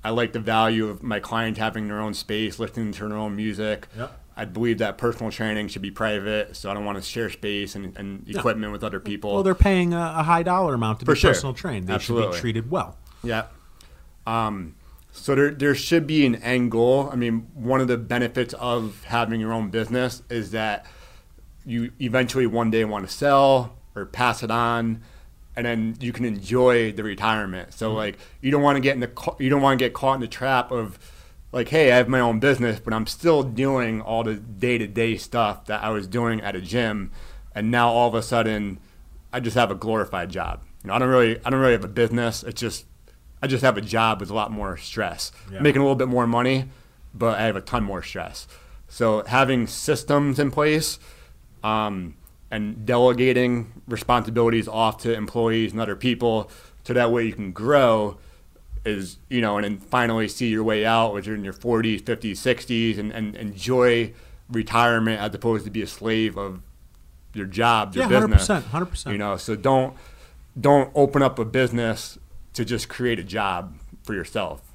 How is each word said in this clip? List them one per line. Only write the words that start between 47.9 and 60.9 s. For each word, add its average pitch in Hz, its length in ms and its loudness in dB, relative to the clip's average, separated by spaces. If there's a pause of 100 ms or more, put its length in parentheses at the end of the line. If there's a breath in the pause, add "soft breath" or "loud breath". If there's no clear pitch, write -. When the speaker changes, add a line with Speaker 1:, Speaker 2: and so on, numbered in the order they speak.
Speaker 1:
stress. - 440 -12 (420 soft breath)
So 107 360 2
having 127 420 2
systems 143 720 0
in 143 120 2
place, 151 480 0 (640 soft breath)
um, 104 500 -2 (360)
and 107 360 -6
delegating 123 1000 2
responsibilities 117 840 2
off 110 300 0
to 117 160 -2
employees 113 580 0
and 107 80 -4
other 104 160 -4
people, 113 540 0 (340 loud breath)
so - 100 -4
that 120 160 4
way 120 160 2
you 107 80 -2
can 98 180 -8
grow 113 640 4 (680 soft breath)
is, 98 320 -4 (100)
you 123 140 0
know, 104 160 2
and 104 60 -2
then 101 140 -4
finally 117 500 0
see 120 200 -4
your 110 160 0
way 110 220 2
out 113 260 4